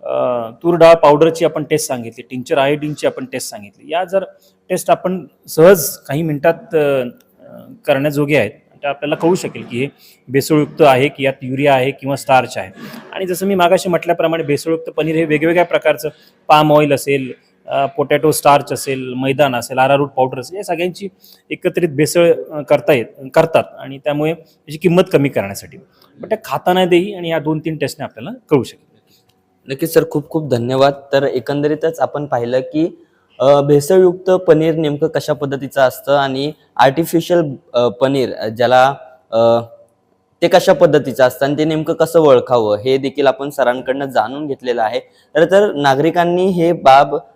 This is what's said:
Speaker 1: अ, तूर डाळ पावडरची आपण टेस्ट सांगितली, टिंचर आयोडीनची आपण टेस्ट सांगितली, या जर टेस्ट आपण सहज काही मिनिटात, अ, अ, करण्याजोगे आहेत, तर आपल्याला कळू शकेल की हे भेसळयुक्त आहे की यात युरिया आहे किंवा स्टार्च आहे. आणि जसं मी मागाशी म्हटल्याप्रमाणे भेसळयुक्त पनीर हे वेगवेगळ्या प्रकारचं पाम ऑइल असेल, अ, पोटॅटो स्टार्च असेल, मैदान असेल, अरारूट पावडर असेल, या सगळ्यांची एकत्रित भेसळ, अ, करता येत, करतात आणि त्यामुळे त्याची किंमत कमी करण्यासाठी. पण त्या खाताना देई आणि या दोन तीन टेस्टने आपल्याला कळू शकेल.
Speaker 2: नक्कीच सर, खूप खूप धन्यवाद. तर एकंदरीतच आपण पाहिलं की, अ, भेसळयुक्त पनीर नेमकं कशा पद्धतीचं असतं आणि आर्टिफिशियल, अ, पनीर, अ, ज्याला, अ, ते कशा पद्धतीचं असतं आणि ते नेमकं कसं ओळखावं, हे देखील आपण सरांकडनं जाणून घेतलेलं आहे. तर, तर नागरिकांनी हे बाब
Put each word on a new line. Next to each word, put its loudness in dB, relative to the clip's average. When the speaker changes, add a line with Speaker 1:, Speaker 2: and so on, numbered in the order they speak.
Speaker 1:
अ, -4
तूर 0
डाळ 8
पावडरची 2
आपण -2
टेस्ट -4
सांगितली, -10
टिंचर -4
आयोडीनची -2
आपण -4
टेस्ट -12
सांगितली, -18
या -4
जर -4
टेस्ट -4
आपण -2
सहज 4
काही -6
मिनिटात, -4
अ, 0
अ, -20
करण्याजोगे 0
आहेत, 2
तर -12
आपल्याला -4
कळू 0
शकेल -8
की -8
हे -4
भेसळयुक्त 0
आहे 4
की -8
यात 0
युरिया 0
आहे 0
किंवा -8
स्टार्च 0
आहे. -12
आणि -8
जसं -6
मी 0
मागाशी 2
म्हटल्याप्रमाणे -2
भेसळयुक्त -4
पनीर -4
हे 0
वेगवेगळ्या 0
प्रकारचं -2
पाम 6
ऑइल 2
असेल, -2
अ, -2
पोटॅटो 0
स्टार्च 2
असेल, -8
मैदान 0
असेल, -6
अरारूट 2
पावडर -2
असेल, -14
या -10
सगळ्यांची -6
एकत्रित -2
भेसळ, 2
अ, -8
करता 2
येत, 0
करतात 2
आणि -16
त्यामुळे -4
त्याची -18
किंमत 2
कमी 2
करण्यासाठी. -8
पण -18
त्या -4
खाताना -2
देई 0
आणि -10
या -4
दोन -4
तीन -8
टेस्टने -8
आपल्याला -14
कळू 2
शकेल. -14
Speaker 2:
नक्कीच -8
सर, 4
खूप -6
खूप -4
धन्यवाद. 2
तर 2
एकंदरीतच -4
आपण -4
पाहिलं -4
की, -6
अ, 4
भेसळयुक्त 2
पनीर 2
नेमकं -2
कशा -4
पद्धतीचं -6
असतं 0
आणि -2
आर्टिफिशियल, 0
अ, 2
पनीर, -2
अ, -8
ज्याला, 2
अ, 4
ते 2
कशा 4
पद्धतीचं 4
असतं 0
आणि -2
ते 0
नेमकं -2
कसं 2
ओळखावं, 4
हे 0
देखील -2
आपण -2
सरांकडनं -2
जाणून -4
घेतलेलं -6
आहे. -4
तर, -2
तर 2
नागरिकांनी 0
हे 0
बाब 4